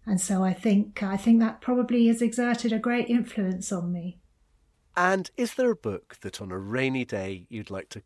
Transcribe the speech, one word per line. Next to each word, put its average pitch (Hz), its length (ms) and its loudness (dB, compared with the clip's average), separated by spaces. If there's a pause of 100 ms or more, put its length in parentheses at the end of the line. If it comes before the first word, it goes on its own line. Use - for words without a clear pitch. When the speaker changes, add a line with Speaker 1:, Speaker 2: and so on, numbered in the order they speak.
Speaker 1:
And 190 160 0
so 190 220 0
I 185 100 2
think, 208 500 2
I 196 140 -2
think 233 240 6
that 226 220 0
probably 240 460 2
has 226 120 2
exerted 240 520 0
a 220 60 0
great 240 300 -2
influence 202 640 -2
on 175 180 -4
me. 175 280 -6 (800)
Speaker 2:
And 180 400 2
is 240 180 -2
there 247 180 2
a 190 40 -2
book - 460 -8
that - 180 -10
on 95 120 -10
a 95 60 -6
rainy 127 460 -2
day 95 440 -6
you'd 107 220 -10
like 95 200 -8
to 104 160 -14